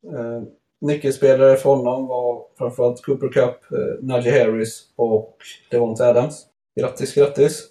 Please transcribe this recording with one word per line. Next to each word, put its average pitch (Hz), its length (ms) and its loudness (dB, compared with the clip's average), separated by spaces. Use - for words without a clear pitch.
Eh, 117 300 -10
nyckelspelare 135 720 4
för 139 140 0
honom 127 380 0
var 123 380 -4
framförallt 120 480 -2
Cooper 135 220 -4
Kupp, - 440 -2
eh, - 360 -6
Najee 120 360 2
Harris 113 400 -2
och 110 420 -2
Devonta 120 380 0
Adams. 123 360 0
Grattis, - 360 -6
grattis. 143 560 2